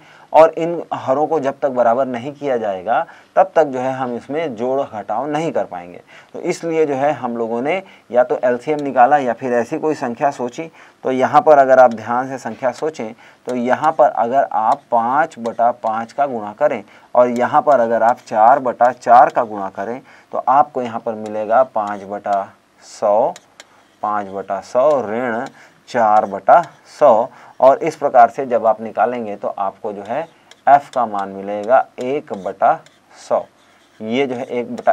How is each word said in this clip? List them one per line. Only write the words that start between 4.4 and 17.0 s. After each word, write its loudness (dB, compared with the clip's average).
जोड़ -4
घटाव -8
नहीं -4
कर -2
पाएंगे। -16
तो -14
इसलिए -2
जो -4
है 0
हम -6
लोगों -4
ने -4
या 4
तो -2
एलसीएम -2
निकाला 4
या -2
फिर -4
ऐसी -2
कोई -2
संख्या -4
सोची। -10
तो -2
यहाँ 2
पर 6
अगर 6
आप 6
ध्यान -6
से -8
संख्या -6
सोचें -10
तो -6
यहाँ 0
पर 4
अगर 0
आप 0
पाँच 0
बटा 0
पाँच -6
का -2
गुणा -8
करें -2